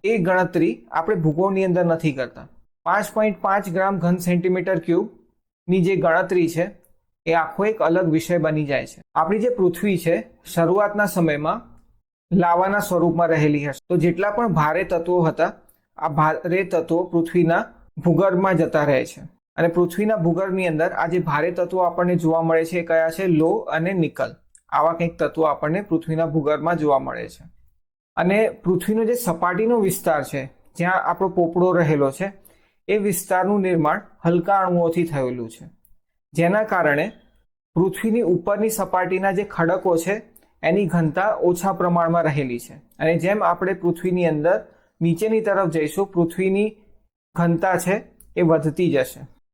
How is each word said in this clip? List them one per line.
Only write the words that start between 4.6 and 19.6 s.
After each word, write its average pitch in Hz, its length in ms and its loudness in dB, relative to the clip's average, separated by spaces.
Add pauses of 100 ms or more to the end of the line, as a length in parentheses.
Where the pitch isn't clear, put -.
ક્યુબની - 1000 -2
જે 196 80 2 (120)
ગણતરી 175 500 2
છે 170 100 0 (600)
એ 165 100 0
આખો 165 300 -2
એક 220 160 -2
અલગ 170 340 2
વિષય 170 240 0
બની 151 320 -2
જાય 131 160 -4
છે. - 120 -20 (200)
આપણી 196 240 0
જે 247 140 2
પૃથ્વી 185 400 0
છે 165 180 -2 (380)
શરૂઆતના 202 600 0
સમયમાં 165 560 -2 (600)
લાવાના 185 500 2
સ્વરૂપમાં 170 480 2
રહેલી 147 340 2
હશે, 143 260 -8
તો 180 80 2
જેટલા 175 380 0
પણ 226 180 0
ભારે 156 320 0
તત્વો 175 400 0
હતા, 160 260 0 (460)
આ 160 120 -4
ભારે 156 520 0 (100)
તત્વો 165 260 0 (140)
પૃથ્વીના 170 520 2 (340)
ભૂગર્ભમાં 180 600 2
જતા 151 280 0
રહે 135 200 2
છે. - 160 -16 (360)
અને 170 120 2